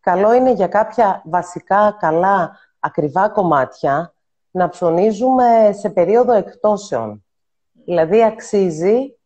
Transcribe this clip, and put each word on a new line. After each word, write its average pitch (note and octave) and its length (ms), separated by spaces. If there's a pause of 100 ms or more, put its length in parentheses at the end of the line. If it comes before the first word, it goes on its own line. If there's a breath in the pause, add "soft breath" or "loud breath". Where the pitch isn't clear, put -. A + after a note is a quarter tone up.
καλό G3 320
είναι B3+ 280
για F#3 60
κάποια G#3 560 (140)
βασικά, G3+ 680
καλά, F3 540 (220 soft breath)
ακριβά D3+ 480
κομμάτια D#3 840 (360)
να F3+ 180
ψωνίζουμε A3 1040
σε G3+ 180
περίοδο A3+ 420
εκτόσεων. F#3 920 (600)
Δηλαδή, F3 400
αξίζει G#3 1000